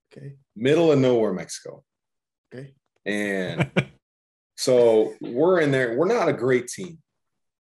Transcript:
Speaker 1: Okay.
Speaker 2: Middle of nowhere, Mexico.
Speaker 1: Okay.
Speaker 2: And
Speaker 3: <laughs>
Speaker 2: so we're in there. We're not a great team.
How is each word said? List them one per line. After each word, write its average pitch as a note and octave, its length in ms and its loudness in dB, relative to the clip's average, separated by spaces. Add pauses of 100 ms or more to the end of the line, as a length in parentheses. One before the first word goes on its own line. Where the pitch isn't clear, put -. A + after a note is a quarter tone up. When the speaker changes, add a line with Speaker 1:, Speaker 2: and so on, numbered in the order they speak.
(160)
Speaker 1:
Okay. C#3+ 180 -18 (220)
Speaker 2:
Middle D3+ 360 2
of C#3 80 4
nowhere, A#2 340 2
Mexico. - 500 -12 (680)
Speaker 1:
Okay. C3+ 200 -18 (320)
Speaker 2:
And G2 640 -4 (480)
Speaker 3:
<laughs> - 380 -20
Speaker 2:
so A2+ 680 4
we're D3+ 400 0
in C#3+ 100 2
there. B2 260 -2
We're E3 100 0
not G3+ 220 0
a C#3 40 0
great B2 340 -2
team. F2 320 -14 (760)